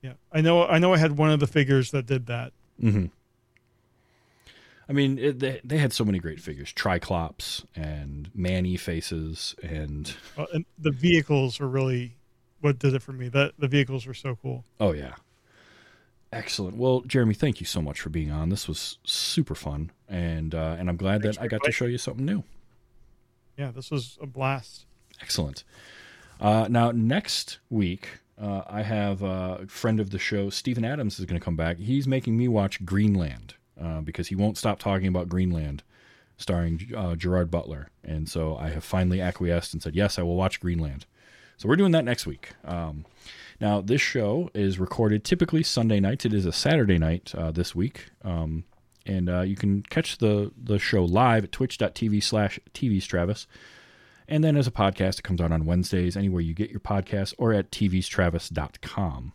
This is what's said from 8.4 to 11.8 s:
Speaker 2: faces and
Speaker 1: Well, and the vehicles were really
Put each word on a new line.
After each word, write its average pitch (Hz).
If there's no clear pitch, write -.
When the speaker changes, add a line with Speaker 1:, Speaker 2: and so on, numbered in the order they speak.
Speaker 2:
faces 82
and 76
Speaker 1:
Well, 151
and 165
the 151
vehicles 143
were 139
really 127